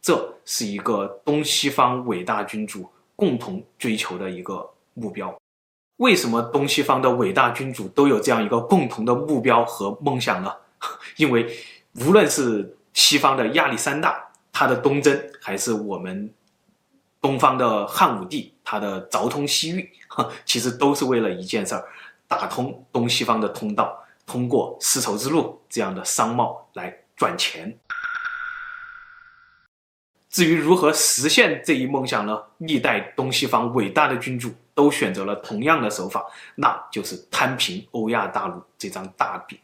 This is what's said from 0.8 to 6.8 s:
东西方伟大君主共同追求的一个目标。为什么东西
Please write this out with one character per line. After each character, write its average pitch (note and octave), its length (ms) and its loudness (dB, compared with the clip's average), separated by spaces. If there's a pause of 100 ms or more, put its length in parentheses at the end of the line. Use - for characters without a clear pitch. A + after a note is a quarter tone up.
东 D3 180 0
西 - 280 0
方 B2+ 360 2
伟 G2 160 -2
大 G#2 220 -2
君 G#2+ 240 -6
主 F#2 240 -12 (240)
共 C#3+ 240 0
同 G2+ 260 -8 (140)
追 A2+ 160 -2
求 F#2 220 -6
的 F#2+ 120 -6
一 F2+ 140 -10
个 F#2+ 260 -10 (240)
目 A2+ 160 -8
标。 F#2 240 -8 (600)
为 A#3+ 180 4
什 - 160 0
么 A#2 120 2
东 C#3 260 0
西 C#3+ 160 2